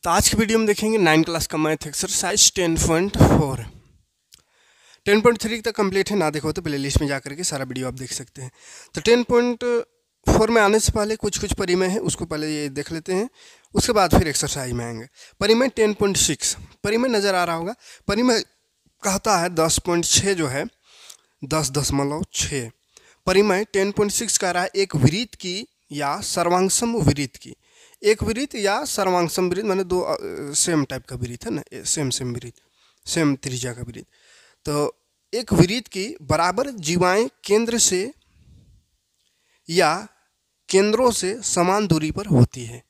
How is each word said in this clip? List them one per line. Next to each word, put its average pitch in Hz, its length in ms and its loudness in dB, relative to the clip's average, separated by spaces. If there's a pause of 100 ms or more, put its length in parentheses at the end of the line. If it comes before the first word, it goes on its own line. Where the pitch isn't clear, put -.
तो 175 60 -2
आज 190 200 4
की - 80 0
वीडियो 220 200 2
में 220 100 2
देखेंगे 214 300 2
नाइन 160 260 6
क्लास 160 240 -4
का 170 100 -6
मैथ 156 200 -2 (100)
एक्सरसाइज 190 680 0
टेन 165 220 0
पॉइंट 170 400 0
फ़ोर। 139 480 2 (1400)
टेन 208 160 4
पॉइंट 233 200 4
थ्री 226 200 -6
तक 220 140 -4
कंप्लीट 196 360 0
है, 208 60 0
ना 160 120 2
देखो 151 220 -4
तो 180 100 -6
प्लेलिस्ट 143 400 -2
में 147 60 -2
जा 139 120 -2
करके 143 240 -12
सारा 139 220 -4
वीडियो 127 220 -8
आप 127 60 -8
देख 131 200 -12
सकते - 280 -12
हैं। 127 100 -12 (420)
तो 165 80 -8
टेन 240 220 4
पॉइंट 240 400 0 (640)
फ़ोर 220 240 4
में 226 100 6
आने 208 180 4
से - 120 0
पहले 214 240 -2
कुछ, 208 220 -6
कुछ 202 160 -4
परिमेय 185 360 0
है, 202 100 -2
उसको - 260 -4
पहले 156 360 -6
ये 147 80 -6
देख 143 220 -8
लेते 165 220 -6
हैं, 208 160 -2 (440)
उसके 202 200 2
बाद 185 240 4
फिर 180 100 4
एक्सरसाइज 135 440 -4
में 120 140 -4
आएंगे। 117 220 -10 (320)
परिमेय 226 300 4
टेन 214 240 0
पॉइंट 196 240 0
सिक्स, - 400 -2 (260)
परिमेय 233 280 0
नज़र 202 240 0
आ 180 80 0
रहा 170 120 -2
होगा। 170 200 -6 (320)
परिमेय 226 340 2 (640)
कहता 196 340 2
है 175 120 0
दस 160 360 0
पॉइंट 170 200 0
छः - 280 2
जो 160 140 -2
है, 139 180 -4 (760)
दस 151 280 -2
दशमलव 143 520 -2 (100)
छः। 120 380 -6 (540)
परिमेय 196 480 4
टेन 196 180 0
पॉइंट 202 200 0
सिक्स - 260 -2
कह 185 140 0
रहा 180 120 0
है 190 120 -4
एक 190 200 -2
वृत्त 156 400 2
की 190 320 -8 (240)
या 143 300 -4
सर्वांगसम 185 720 0
वृत्त 143 400 0
की, 123 200 -18 (480)
एक 214 200 4
वृत्त 226 320 -4
या 214 300 0
सर्वांगसम 180 640 0
वृत्त 190 180 -4
माने 190 160 0
दो, 180 160 -2
अ, - 180 -2 (360)
सेम 151 320 0
टाइप 131 200 -12
का 131 100 -14
वृत्त 123 300 -10
है - 60 -6
ना, - 120 -6 (100)
ए, 120 100 -14
सेम, 143 260 -2
सेम 123 240 -6
वृत्त, 117 200 -12 (520)
सेम 151 300 0
त्रिज्या 127 380 -8
का 120 80 -14
वृत्त। 113 260 -14 (580)
तो 147 300 -2 (380)
एक 214 200 -2
वृत्त 185 340 4
की 190 340 -8
बराबर 175 480 0
जीवाएं 185 600 0 (140)
केंद्र 226 340 2
से 202 360 0 (1600)
या 170 380 2 (600)
केंद्रों 214 420 4
से 202 300 -4
समान 190 460 0
दूरी 156 240 2
पर 196 140 -8
होती 127 400 4
है। 120 240 -16